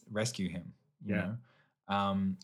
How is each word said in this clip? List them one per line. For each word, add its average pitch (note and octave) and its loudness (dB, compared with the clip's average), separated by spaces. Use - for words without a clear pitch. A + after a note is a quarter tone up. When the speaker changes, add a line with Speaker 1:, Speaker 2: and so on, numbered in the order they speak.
Speaker 1:
rescue G#2 0
him, E2+ -8
you G#2 0
Speaker 2:
Yeah. G2+ 2
Speaker 1:
know? G2 0
Um, G2+ 2